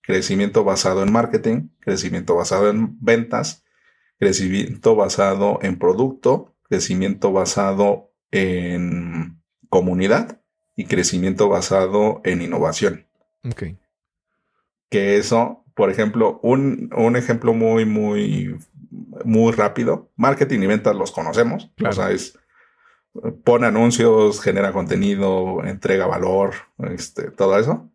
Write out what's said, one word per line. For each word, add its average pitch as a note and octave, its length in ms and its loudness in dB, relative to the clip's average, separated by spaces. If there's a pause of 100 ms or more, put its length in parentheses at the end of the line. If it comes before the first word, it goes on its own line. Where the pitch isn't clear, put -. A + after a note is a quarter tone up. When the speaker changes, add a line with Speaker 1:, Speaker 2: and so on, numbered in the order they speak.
Speaker 1:
Crecimiento G2 640 0
basado F#2+ 400 0
en G#2 80 2
marketing, A2+ 560 0 (100)
crecimiento F2+ 560 -4
basado F#2+ 360 2
en G#2+ 300 -2
ventas, A#2 640 -2 (540)
crecimiento G2 800 0
basado G2 680 0
en F#2 160 -4
producto, B2 840 0
crecimiento F#2+ 680 -2
basado G2 840 0 (200)
en F2 1080 -4 (280)
comunidad F#2+ 720 0 (340)
y - 120 -8
crecimiento F#2 600 0
basado G2 760 0
en F2+ 180 -2
innovación. E2 640 -2 (380)
Speaker 2:
Ok. B2 180 -10 (1300)
Speaker 1:
Que G2+ 280 2
eso, A2+ 460 0 (100)
por G2+ 160 2
ejemplo, G#2+ 520 0
un, C3+ 540 0
un A#2 200 2
ejemplo A#2 380 0
muy, A2+ 300 2
muy, G#2 720 -2 (680)
muy A2+ 280 4
rápido. - 640 0
Marketing C3+ 460 2
y F#2+ 40 2
ventas G#2 300 2
los F#2 160 -4
conocemos. A2+ 640 -2
Speaker 2:
Claro. A2+ 160 -2
Speaker 1:
O - 20 -4
sea, F#2+ 160 -2
es, - 280 -6 (1040)
pone A#2+ 220 4
anuncios, A2 760 4
genera G2 320 0
contenido, F#2+ 920 -2
entrega F#2+ 420 -2
valor, F#2+ 480 0 (360)
este, - 400 -10
todo G2 280 2
eso. D3 360 -2